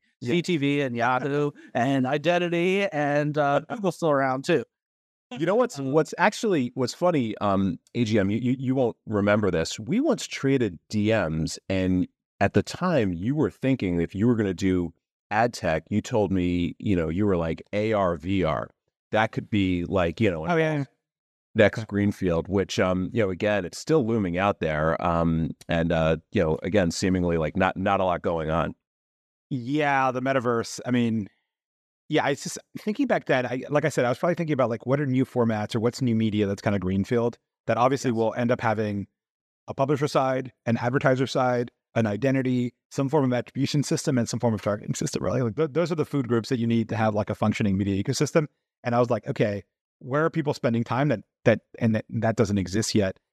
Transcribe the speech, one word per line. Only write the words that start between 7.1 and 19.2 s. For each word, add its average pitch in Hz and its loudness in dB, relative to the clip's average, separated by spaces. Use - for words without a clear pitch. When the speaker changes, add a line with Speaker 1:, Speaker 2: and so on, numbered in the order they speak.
Speaker 3:
um, 98 2
A 120 2
G 110 2
M, 98 2
you, 107 0
you, 123 0
you 131 -2
won't 120 0
remember 101 2
this. 82 -2
We 120 -2
once 277 0
traded 123 0
D 104 0
Ms, 80 0
and 92 2
at 101 0
the - 6
time, 143 0
you 95 -4
were 143 0
thinking 104 0
if 85 -2
you 104 2
were 123 4
gonna 101 0
do 90 0
ad 113 2
tech, 80 -2
you 104 0
told 107 0
me, 90 0
you 101 0
know, 82 0
you 92 0
were 95 2
like, 82 -4
A 107 -2
R, 95 0
V 90 -2
R. 69 -2
That 110 0